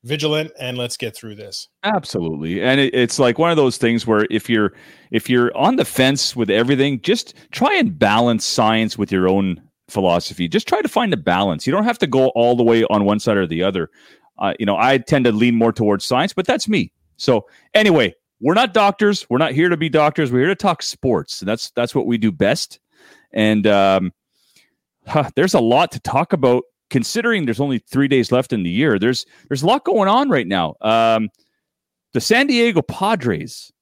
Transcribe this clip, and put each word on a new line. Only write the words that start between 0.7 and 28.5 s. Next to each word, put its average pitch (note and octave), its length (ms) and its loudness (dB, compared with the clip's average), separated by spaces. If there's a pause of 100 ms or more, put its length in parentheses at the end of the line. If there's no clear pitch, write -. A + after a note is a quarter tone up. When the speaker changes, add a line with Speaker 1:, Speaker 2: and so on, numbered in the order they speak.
Speaker 1:
let's A#2+ 200 -6
get A2+ 180 -10
through G#2+ 200 -16
this. G2+ 320 -16 (160)
Speaker 2:
Absolutely. F2 800 -4
And C3 180 2
it, C3+ 160 0
it's, B2 240 0
like, B2 180 2
one E3 140 0
of D#3+ 60 0
those C3 200 0
things A#2 300 -2
where G#2+ 240 2
if A2 180 -4
you're, G#2+ 240 0 (380)
if A#2 180 -2
you're B2 260 2
on F#3 200 2
the - 100 0
fence C3+ 500 0
with A2+ 140 -2
everything, B2+ 520 0
just - 340 -4 (160)
try D#4 240 0
and A3 240 0
balance A2+ 460 2
science A2 520 0
with G2+ 140 -4
your F#2 160 2
own F#2+ 340 0 (280)
philosophy. F2 580 0
Just G#3 200 -2
try G4+ 140 -2
to D4+ 60 -4
find G#3+ 260 -2
a G#3 40 -2
balance. F#2 500 -2
You C3+ 60 0
don't G#3 100 0
have A#3 160 -2
to F3 80 0
go C3 220 2
all A#2+ 260 2
the A#2+ 80 0
way A#2 220 4
on G#2 200 0
one G#2 140 2
side G#2+ 180 0
or F2+ 100 0
the E2 160 -4
other. F#2 260 -2 (500)
Uh, G2 200 -4
you A2 60 -4
know, G2+ 120 0
I C3 200 2
tend C3 280 0
to A#2+ 60 4
lean A#2 240 2
more A2+ 180 2
towards G#2 320 0
science, C#3 280 -2
but F#3 120 -4
that's B3 220 -2
me. G#3 240 -2 (260)
So A#2 300 0 (260)
anyway, E3 400 4 (260)
we're C#3+ 140 0
not A3 200 2
doctors. G3+ 560 2
We're - 100 0
not C#3+ 140 0
here E3 160 2
to E3+ 80 0
be D#3 120 -4
doctors. D3+ 420 0
We're B2+ 100 2
here D3+ 80 2
to G3 60 -2
talk F3+ 280 -2
sports. - 580 -4
And F#2+ 80 -6
that's, - 220 -6
that's A#2+ 240 -4
what C3+ 100 0
we A#2 120 0
do G#2+ 140 0
best. G2 480 -2 (520)
And, G#2+ 340 2
um, F#2+ 480 4 (960)
huh, D3 280 -2
there's F3+ 180 2
a E3+ 60 4
lot B2 340 2
to - 80 -10
talk D#3 320 0
about B2 300 2 (260)
considering G#3 560 -2
there's A#2 140 -4
only C3+ 200 -2
three C#3 280 -2
days C3 240 2
left B2+ 220 0